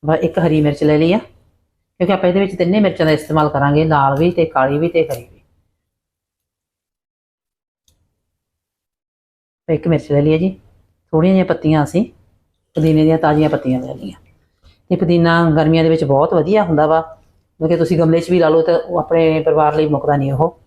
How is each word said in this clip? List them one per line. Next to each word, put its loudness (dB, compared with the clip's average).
ਬਸ 0
ਇੱਕ -2
ਹਰੀ 2
ਮਿਰਚ 0
ਲੈ 2
ਲਈ 2
ਆ, 0
ਕਿਉਂਕਿ -8
ਆਪਾਂ 0
ਇਹਦੇ 0
ਵਿੱਚ -2
ਤਿੰਨੇ 0
ਮਿਰਚਾਂ 0
ਦਾ 2
ਇਸਤੇਮਾਲ 0
ਕਰਾਂਗੇ, 0
ਲਾਲ 0
ਵੀ 2
ਤੇ 0
ਕਾਲੀ -2
ਵੀ -2
ਤੇ -2
ਹਰੀ -10
ਵੀ। -20
ਇੱਕ -4
ਮਿਰਚ -2
ਲੈ 2
ਲਈ 2
ਆ 0
ਜੀ, -2
ਥੋੜ੍ਹੀਆਂ -4
ਜਿਹੀਆਂ 2
ਪੱਤੀਆਂ 0
ਅਸੀਂ -2
ਪੁਦੀਨੇ 2
ਦੀਆਂ 2
ਤਾਜ਼ੀਆਂ 2
ਪੱਤੀਆਂ -4
ਲੈ -12
ਲਈਆਂ। -16
ਤੇ 0
ਪੁਦੀਨਾ 2
ਗਰਮੀਆਂ 2
ਦੇ 2
ਵਿੱਚ 0
ਬਹੁਤ 0
ਵਧੀਆ 0
ਹੁੰਦਾ 0
ਵਾ, 2
ਕਿਉਂਕਿ -8
ਤੁਸੀਂ 0
ਗਮਲੇ 2
'ਚ -8
ਵੀ 2
ਲਾ 2
ਲਓ 2
ਤਾਂ 0
ਉਹ -6
ਆਪਣੇ 0
ਪਰਿਵਾਰ 0
ਲਈ 0
ਮੁੱਕਦਾ -2
ਨਹੀਂ -4
ਉਹ। -2